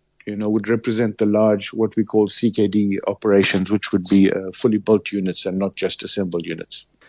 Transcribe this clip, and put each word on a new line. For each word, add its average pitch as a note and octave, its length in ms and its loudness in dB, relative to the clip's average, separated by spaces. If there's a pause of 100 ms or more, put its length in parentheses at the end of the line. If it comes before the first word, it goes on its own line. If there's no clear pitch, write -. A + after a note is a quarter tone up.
(260)
you G#2 100 -8
know, G#2+ 140 -2
would G#2+ 180 0
represent A2+ 480 -2
the A2 100 0
large, G#2 460 2
what A2 240 -2
we A2 80 2
call G#2 240 2
C A2+ 220 -2
K G2+ 180 2
D G2+ 380 0
operations, G2 640 2
which G#2 220 -2
would F#2 180 0
be, G2 200 6
uh, F#2+ 220 -4
fully G#2+ 260 0
built G#2+ 340 0
units F#2+ 340 -4
and F#2+ 120 -4
not F#2+ 180 -4
just - 260 -4
assembled F2 420 -4
units. - 440 -12 (200)